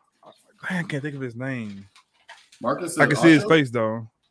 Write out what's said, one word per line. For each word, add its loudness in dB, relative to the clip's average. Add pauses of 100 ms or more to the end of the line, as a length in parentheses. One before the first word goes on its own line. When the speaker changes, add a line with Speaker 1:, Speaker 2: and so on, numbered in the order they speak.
(680)
Speaker 1:
Man, -4
I -10
can't -6
think -10
of -12
his -10
name. -10 (760)
Speaker 2:
Marcus -4
Speaker 1:
I 6
can 0
see 6
his 6
Speaker 2:
Acho? -4
Speaker 1:
face 4
though. -4 (200)